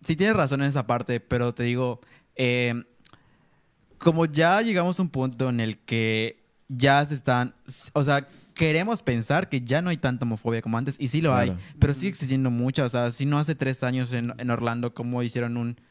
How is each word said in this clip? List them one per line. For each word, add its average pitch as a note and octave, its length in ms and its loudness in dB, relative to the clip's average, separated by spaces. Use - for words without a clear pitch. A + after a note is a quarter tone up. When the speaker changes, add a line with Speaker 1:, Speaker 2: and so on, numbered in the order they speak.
Speaker 1:
sí D#3+ 120 0
tienes G#3 180 2
razón C#3 280 2
en C#3 60 2
esa C3+ 180 0
parte, A#2+ 340 0
pero A#2+ 340 -2
te B2 80 -6
digo, A#2+ 380 -2
eh, B2 480 0
como E3 280 4
ya E3 360 4
llegamos F3+ 360 0
a F#3+ 40 2
un E3+ 80 -2
punto C3 380 -2
en A#2+ 120 0
el A2 180 -2
que A2 640 -2
ya C#3 360 4
se D3 100 -4
están, B2 400 0
s-, - 240 -8
o D3 100 2
sea, C#3 240 2
queremos E3 480 0
pensar B2+ 460 0
que C3 140 -2
ya C3 180 0
no F3+ 100 -2
hay E3 60 -2
tanta B2 280 -2
homofobia A2+ 380 -2
como A2+ 160 -2
antes, C#3 200 -4
y C3+ 100 -2
sí D3+ 120 0
lo D3 140 2
hay, A#2+ 160 4
Speaker 2:
Claro. F2+ 120 -6
Speaker 1:
pero C#3+ 140 4
Speaker 3:
Ujú. C3+ 80 -4
Speaker 1:
sigue F#3+ 100 -2
existiendo C3 400 0
mucha. B2+ 340 0
O A#2+ 40 0
sea, A#2+ 220 0
si C#3 160 -4
no D3 120 2
hace D3+ 160 0
tres C3 280 -2
años B2+ 300 -2
en, A#2+ 260 -4
en B2 120 -2
Orlando, A#2 440 -2
cómo B2 280 -4
hicieron A#2+ 340 -2
un, A#2+ 200 -4